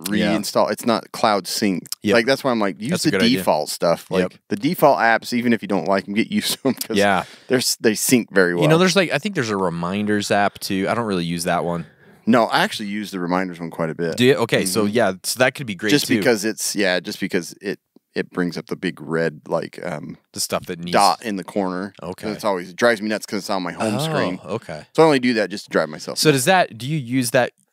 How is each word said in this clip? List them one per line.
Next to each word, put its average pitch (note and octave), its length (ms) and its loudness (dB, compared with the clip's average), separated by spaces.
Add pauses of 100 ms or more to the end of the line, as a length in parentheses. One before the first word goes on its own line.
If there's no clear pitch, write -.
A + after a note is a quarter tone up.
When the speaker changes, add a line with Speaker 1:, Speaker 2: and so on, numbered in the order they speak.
(120)
Speaker 1:
Yeah. G#2 240 2
Speaker 2:
reinstall. G#2 360 0
It's - 140 -6
not A2+ 260 0
cloud G2+ 360 2
sync. G2 360 0 (200)
Speaker 1:
Yep. G#2 100 2
Speaker 2:
Like, A#2 120 4
that's C3+ 180 0
why C3+ 80 0
I'm A#2 80 0
like, G2+ 220 -2
use A2+ 80 -6
Speaker 1:
That's F#3 160 -2
a - 20 2
Speaker 2:
the D#3 40 0
Speaker 1:
good F#2+ 120 2
idea. - 140 4
Speaker 2:
default E2+ 320 0
stuff. - 420 0
Like, F#2 120 2
Speaker 1:
Yep. F2+ 100 -4 (160)
Speaker 2:
the G#2 60 -4
default C3+ 440 4
apps, A2+ 320 2
even A#2+ 220 2
if G#2+ 80 0
you G2+ 60 -10
don't F#2 200 0
like G2 200 0
'em, G2+ 80 -6
get A2 160 0
used G#2 300 -2
to C3 80 0
'em A#2+ 40 2
'cause - 240 -4
Speaker 1:
Yeah. G2 260 4 (240)
Speaker 2:
they're B2+ 120 2
s-, - 200 -2
they G#2+ 160 2
sync - 360 2
very F2 240 4
well. F2 80 2
Speaker 1:
You D3+ 60 6
know, D#3+ 80 6
there's, F3+ 180 4
like, F#3+ 180 2
I C#3+ 60 0
think G#3 160 -6
there's B2 160 -2
a G2+ 60 0
reminders G2 720 0
app, G2+ 280 2
too. F#2+ 300 -2
I G2 60 2
don't A#2 100 -2
really F#2 200 0
use E2+ 200 -4
that E2+ 180 0
one. E2+ 220 -4 (400)
Speaker 2:
No, A2+ 200 6
I C#3 180 2
actually A2 260 -6
use G2+ 220 -6
the F#2+ 80 -6
reminders F2+ 400 -2
one E2+ 100 -8
quite D#2+ 200 -4
a D#2 60 -8
bit. E2 220 -4
Speaker 1:
Do A#2+ 80 4
you? C3 100 8
Okay, A2+ 300 0
so, G2 200 0
Speaker 2:
Mm-hmm. G#2 100 -2
Speaker 1:
yeah, G#2 180 2 (100)
so - 160 -4
that B2+ 160 2
could C#3 120 -10
be G2+ 80 -6
great, G#2 160 -2
Speaker 2:
Just C#3+ 160 2
Speaker 1:
too. B2+ 100 2
Speaker 2:
because G#2 260 2
it's, - 320 -4
yeah, F#2 240 2
just F#2+ 220 -8
because F2+ 400 -4
it, F#2+ 180 -6 (360)
it - 160 -4
brings F2 260 -2
up D#2 80 -10
the F2 100 -8
big D#2 240 -6
red, D#2+ 480 -4
like, E2 380 -6
um, D#2+ 320 -10 (160)
Speaker 1:
The G2+ 80 -10
stuff - 240 -4
that F2+ 140 -10
needs F2 120 -10
Speaker 2:
dot G2 320 4
in G#2 140 -4
the F2+ 80 -6
corner. F#2+ 480 -4 (100)
Speaker 1:
Okay. F#2 280 -8
Speaker 2:
It's F#2+ 120 -10
always, F#2+ 280 -2
it F2 40 -18
drives A#2 260 4
me G#2+ 60 -4
nuts G#2+ 180 -4
'cause G#2 140 -6
it's - 100 -8
on F#2+ 140 -2
my F2+ 80 -6
home G#2 240 -2
Speaker 1:
Oh, C#3 80 -2
Speaker 2:
screen. B2 400 -2
Speaker 1:
okay. D#2+ 520 -10
Speaker 2:
So D#3+ 80 8
I - 20 8
only D3 140 4
do B2 160 0
that G2+ 160 0
just G2+ 140 -10
to - 40 -20
drive E2 180 0
myself D2+ 300 -10
Speaker 1:
So D#3 120 2
Speaker 2:
nuts. C#3+ 100 4
Speaker 1:
does B2 60 -2
that, F3+ 320 2
do B2 100 -10
you D#3 100 -4
use B2 340 -2
that, B2+ 200 2 (220)